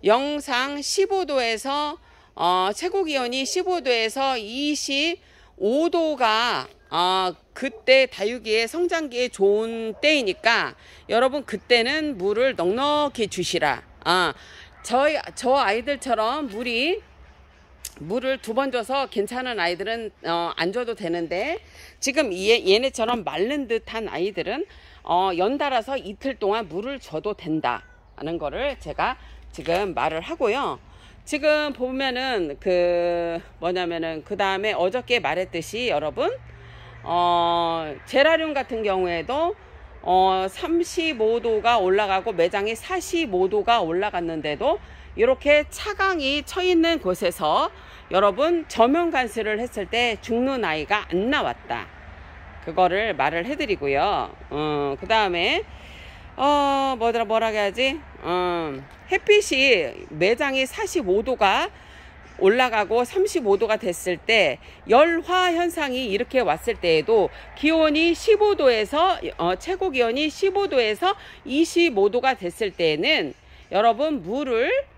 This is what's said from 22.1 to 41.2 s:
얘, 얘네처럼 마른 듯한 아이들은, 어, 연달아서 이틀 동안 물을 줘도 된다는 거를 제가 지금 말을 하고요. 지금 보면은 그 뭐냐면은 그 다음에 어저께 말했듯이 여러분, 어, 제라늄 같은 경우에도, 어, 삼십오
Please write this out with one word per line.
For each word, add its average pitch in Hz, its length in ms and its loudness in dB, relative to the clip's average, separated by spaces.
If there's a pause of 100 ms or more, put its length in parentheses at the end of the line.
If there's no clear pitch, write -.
얘, 196 340 2
얘네처럼 233 560 2
마른 214 460 -4
듯한 220 400 -6
아이들은, 196 560 -4 (380)
어, 185 340 2
연달아서 262 600 0
이틀 208 380 -6
동안 214 320 -2
물을 220 320 -8
줘도 156 360 -6
된다는 156 1000 -6
거를 175 440 -6
제가 170 360 -4 (360)
지금 175 400 -2
말을 156 260 -2
하고요. 226 600 -2 (440)
지금 302 480 0
보면은 254 880 -4
그 175 840 0 (180)
뭐냐면은 165 680 -4
그 208 100 -8
다음에 196 380 0
어저께 226 480 0
말했듯이 180 640 -4
여러분, 202 500 -2 (640)
어, 170 960 2 (120)
제라늄 311 460 4
같은 247 300 -4
경우에도, 190 720 -2 (460)
어, 190 480 4
삼십오 311 880 0